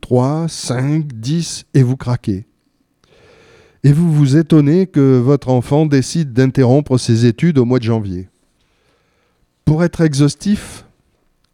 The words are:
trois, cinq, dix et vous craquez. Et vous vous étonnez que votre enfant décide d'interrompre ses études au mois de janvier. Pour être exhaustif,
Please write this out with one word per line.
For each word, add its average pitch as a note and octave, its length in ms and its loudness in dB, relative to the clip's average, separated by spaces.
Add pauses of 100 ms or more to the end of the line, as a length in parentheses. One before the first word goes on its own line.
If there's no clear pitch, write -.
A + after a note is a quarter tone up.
trois, C#3 460 -2
cinq, C#3+ 640 -4
dix C#3+ 600 -8
et C3+ 100 4
vous B2+ 140 -2
craquez. A2+ 480 -6 (1400)
Et C#3+ 100 4
vous E3 180 0
vous D3 260 2
étonnez D#3+ 500 2
que C3+ 320 2
votre C3 300 0
enfant C3+ 360 0
décide C#3+ 480 -2
d'interrompre C3 640 2
ses A#2 260 0
études D3 320 2
au A#2+ 80 2
mois B2 140 0
de A#2 40 -8
janvier. G2+ 460 -6 (1400)
Pour D#3 180 0
être E3+ 180 -2
exhaustif, D3 840 -2 (680)